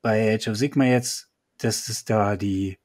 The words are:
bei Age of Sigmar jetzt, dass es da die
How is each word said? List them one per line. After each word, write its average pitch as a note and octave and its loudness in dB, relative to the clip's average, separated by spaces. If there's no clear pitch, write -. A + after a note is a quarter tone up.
bei A2 2
Age G#2+ -2
of G#2+ -4
Sigmar C#3 2
jetzt, B2 0
dass - -4
es - -8
da G#2 2
die G2 -4